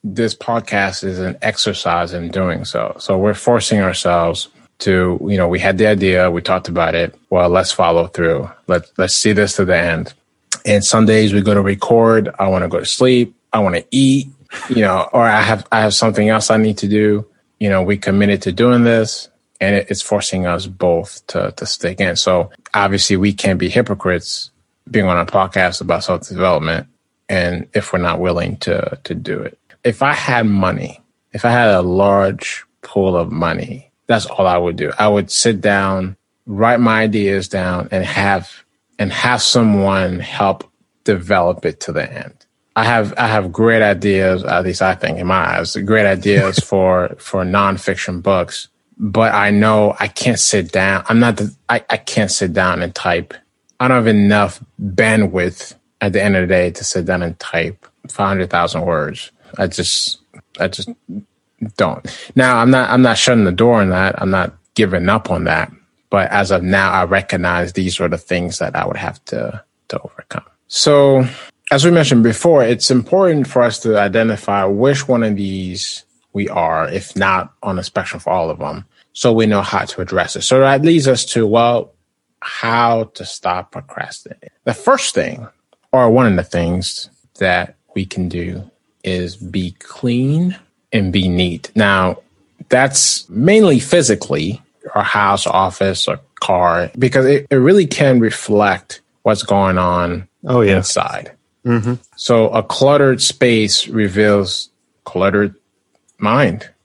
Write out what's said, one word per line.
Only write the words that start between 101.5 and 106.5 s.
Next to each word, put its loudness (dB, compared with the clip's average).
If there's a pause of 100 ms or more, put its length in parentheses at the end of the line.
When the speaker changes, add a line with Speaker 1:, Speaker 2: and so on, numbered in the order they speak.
Speaker 2:
Mm-hmm. 0 (200)
Speaker 1:
So 2
a 0
cluttered 2
space 0
reveals 0 (340)
cluttered 0 (640)
mind. 0 (160)